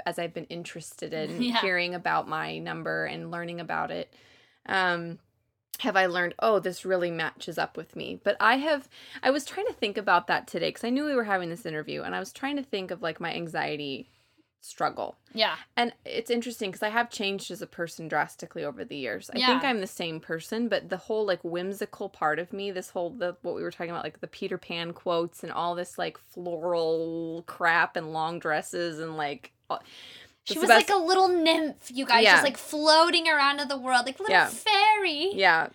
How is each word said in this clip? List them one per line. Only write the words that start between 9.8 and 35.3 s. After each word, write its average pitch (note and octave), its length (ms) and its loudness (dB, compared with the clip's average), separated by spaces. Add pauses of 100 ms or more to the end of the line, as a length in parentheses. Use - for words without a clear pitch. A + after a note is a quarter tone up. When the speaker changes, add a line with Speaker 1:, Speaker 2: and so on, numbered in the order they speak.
Speaker 1:
about F#3+ 300 4
that E3+ 180 0
today E3 240 -2
'cause - 140 -10
I A#3 60 -2
knew C#4+ 160 0
we C#4+ 100 0
were A#3 80 2
having F#3+ 260 0
this E3+ 160 -10
interview, D3+ 380 -6
and F3+ 100 -6
I F#3 60 -4
was F#3+ 120 -10
trying C#4 220 -6
to C#4 80 -4
think F#3+ 300 -6
of, F3+ 100 -8
like, D#3+ 160 -4
my E3 160 -6
anxiety D3+ 760 -6 (500)
struggle. - 560 -6 (160)
Speaker 2:
Yeah. G#3 220 2 (220)
Speaker 1:
And A#3+ 160 0 (120)
it's - 280 -6
interesting A#3 400 -4
'cause - 100 -8
I G#3+ 60 -2
have A#3 220 0
changed G3 420 -4
as F3 100 -10
a E3+ 40 -8
person E3 420 -10
drastically D#3 560 -4
over C3 200 -8
the C#3+ 120 -10
years. B2 340 -6
I - 40 -12
think B3+ 280 2
Speaker 2:
Yeah. C#4+ 80 0
Speaker 1:
I'm A3+ 100 -2
the F#3+ 60 -4
same E3 320 -8
person, A3 500 -6
but F3 200 0
the F#3 80 -4
whole, G#3+ 280 -4
like, F3+ 200 -2
whimsical G3 640 -6
part D3+ 320 -2
of F3 120 -10
me, G3 200 -8
this F#3 180 -10
whole, F3 200 -4
the, F3 320 -6
what F3 120 -4
we - 80 -6
were E3+ 80 -6
talking E3+ 200 -8
about, E3+ 120 -6
like, - 180 -10
the F3 60 -8
Peter F#3 320 -6
Pan E3+ 340 -8
quotes E3+ 520 -2
and E3 80 -10
all F3 240 -2
this, F3+ 200 -8
like, E3 220 -6
floral E3 1300 -2
crap E3+ 500 2
and D#3+ 160 -6
long D#3+ 260 -2
dresses E3 600 -2
and, D#3+ 180 -8
like, D3 360 -6 (180)
uh, - 80 -4 (640)
Speaker 2:
She G#3 100 -6
Speaker 1:
it's - 0 -
the D#4 60 -4
Speaker 2:
was F#4+ 80 4
Speaker 1:
best A#3 200 8
Speaker 2:
like G4+ 100 6
a F4 40 4
little F#4+ 260 6
nymph, D#4+ 600 2
you B3+ 160 -4
guys, A#3 180 6
Speaker 1:
Yeah. G3+ 80 12
Speaker 2:
just, C4 120 10
like, C4+ 120 2
floating D#4+ 720 6
around C#4+ 320 4
in C#4+ 80 -4
the C#4 80 -4
world, B3 300 2
like C4 120 -6
a G4 40 -8
little C#4 120 2
Speaker 1:
Yeah. E3+ 140 8
Speaker 2:
fairy. G4 840 2